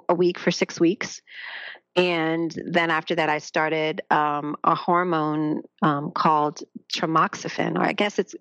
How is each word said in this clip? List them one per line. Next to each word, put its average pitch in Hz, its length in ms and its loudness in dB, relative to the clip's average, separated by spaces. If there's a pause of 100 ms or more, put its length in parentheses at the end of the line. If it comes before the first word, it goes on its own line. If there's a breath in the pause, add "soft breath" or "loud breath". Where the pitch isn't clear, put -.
a 175 80 4
week 175 240 2
for - 100 0
six - 300 -2
weeks. - 420 0 (720 loud breath)
And 165 560 2 (140)
then 170 240 2
after 160 240 0
that, 156 160 0
I 151 80 2
started, 156 720 -2
um, 147 540 0
a 165 100 4
hormone, 156 880 0 (220)
um, 147 280 0
called 151 520 2 (280)
tamoxifen, - 840 -2
or 180 60 0
I 175 100 0
guess 208 240 -2
it's, - 240 -2